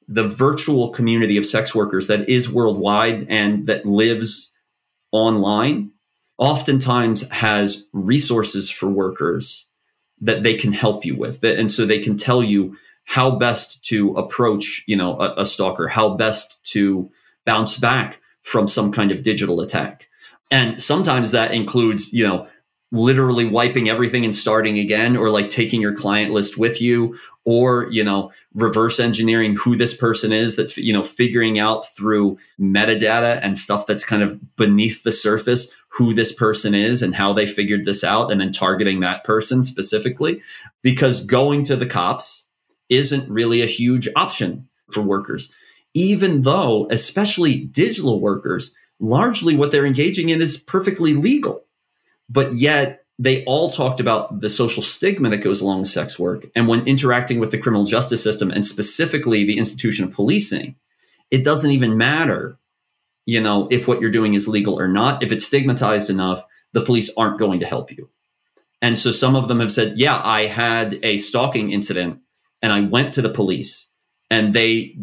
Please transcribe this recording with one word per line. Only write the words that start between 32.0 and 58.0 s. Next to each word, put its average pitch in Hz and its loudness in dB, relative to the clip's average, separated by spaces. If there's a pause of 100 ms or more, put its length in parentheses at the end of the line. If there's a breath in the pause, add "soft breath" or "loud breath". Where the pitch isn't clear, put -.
metadata 110 2
and 98 -2
stuff 104 -2
that's 104 -2
kind 104 0
of - -4
beneath 107 2
the 113 0
surface, 110 0 (140)
who 117 2
this 110 2
person 110 0
is 117 2
and 90 0
how 98 0
they 104 2
figured 101 -2
this 101 -2
out, 101 0
and 101 0
then 95 -2
targeting 95 0
that 90 -2
person 123 2
specifically. 123 -2 (420 loud breath)
Because 127 2
going 139 2
to 139 0
the - -4
cops - -4 (380)
isn't 139 2
really 117 2
a 113 0
huge 123 0
option - -4 (240)
for 214 -2
workers, 98 -4 (400 soft breath)
even 180 2
though, 127 2
especially 170 0
digital 139 -2
workers, 98 -4 (240 soft breath)
largely 165 2
what 143 2
they're 143 4
engaging 160 0
in 160 2
is 160 0
perfectly 185 0
legal. 220 0 (640)
But 123 0
yet 139 0 (140)
they 131 0
all 156 0
talked 127 -2
about 107 -2
the 104 -4
social 117 -2
stigma 180 0
that 87 0
goes 98 0
along 95 0
with 95 -4
sex - -4
work. 90 -4
And 117 2
when 123 2
interacting 127 2
with 110 -2
the 110 -2
criminal 107 2
justice 117 0